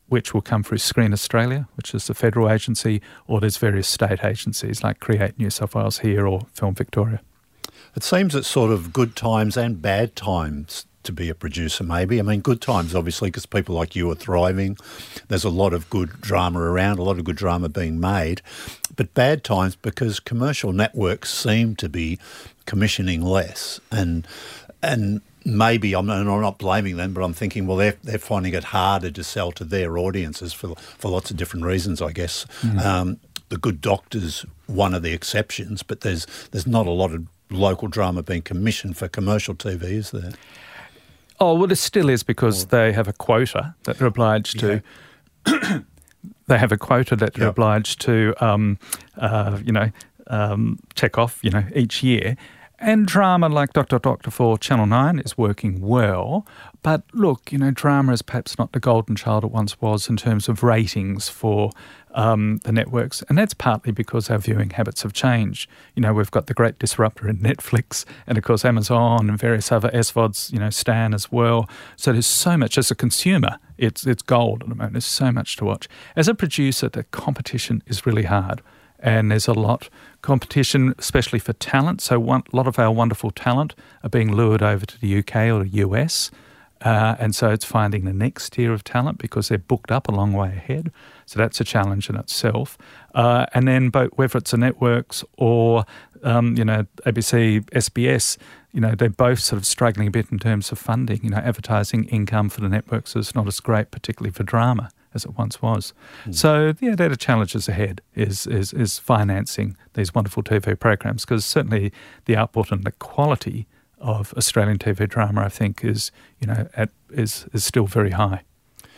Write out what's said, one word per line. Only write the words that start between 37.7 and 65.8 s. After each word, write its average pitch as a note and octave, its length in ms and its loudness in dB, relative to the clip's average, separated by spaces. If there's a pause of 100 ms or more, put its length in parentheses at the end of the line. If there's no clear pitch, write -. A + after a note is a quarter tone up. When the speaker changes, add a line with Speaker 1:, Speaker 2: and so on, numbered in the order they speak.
Speaker 2:
drama F2+ 340 -2
being E2+ 200 -6
commissioned G2 560 -4
for - 100 -8
commercial G#2 460 -2
T G2 200 -6
V, F2 120 -8
is G#2 240 -6
there? F#2 220 -10 (1080)
Speaker 1:
Oh, F3 140 4
well, F3+ 140 4
there F3+ 80 2
still F3 320 2
is B2 160 2
because G#2+ 400 0
Speaker 2:
Or - 20 -12
Speaker 1:
they A2+ 260 4
have G#2 140 0
a G#2+ 60 -4
quota B2 720 0
that A#2+ 140 -4
they're C3 100 2
obliged A2 500 0
to. G#2+ 240 0 (640)
Speaker 2:
Yeah. G3+ 380 0
Speaker 1:
<clears throat> - 40 -20 (600)
They B2 100 6
have A2 140 4
a G#2 60 2
quota B2+ 360 2
that G#2+ 200 2
they're G#2+ 100 0
Speaker 2:
Yep. A2 80 2
Speaker 1:
obliged G#2+ 480 2
to, A2+ 340 2 (100)
um, G#2 340 2 (400)
uh, G#2 440 0
you A#2 80 -2
know, A2 200 2 (380)
um, G#2+ 500 -2 (160)
check - 240 -2
off, A#2 240 0
you G#2+ 80 0
know, G#2 140 0 (100)
each A#2+ 280 -2
year. B2 340 2 (440)
And G#3+ 260 4
drama F3+ 420 4
like D3 240 2
Doctor C3+ 260 2
Doctor - 320 -2
for A2+ 260 2
Channel A2 300 2
nine C3+ 320 4
is - 180 -8
working G2+ 440 0
well. G#2+ 640 2 (360)
But D#3 200 2 (100)
look, F#3 400 0
you C#3 60 0
know, C3+ 140 2
drama C#3 400 2
is A#2 100 0
perhaps - 340 -8
not - 160 -2
the B2 80 -2
golden A2+ 360 2
child G#2+ 280 0
it G#2+ 60 -2
once G#2+ 300 -2
was G#2+ 280 0
in A2+ 80 2
terms G#2 320 0
of A2+ 140 0
ratings G#2 640 2
for, G#2 440 0 (420)
um, G#2+ 480 2
the - 80 -4
networks. A#2 580 0
And C#3+ 80 4
that's G#3 160 4
partly A#2 400 0
because A2 380 -2
our G#2+ 80 2
viewing G#2+ 320 0
habits G2 320 -4
have G#2 100 -6
changed. A2+ 560 0 (280)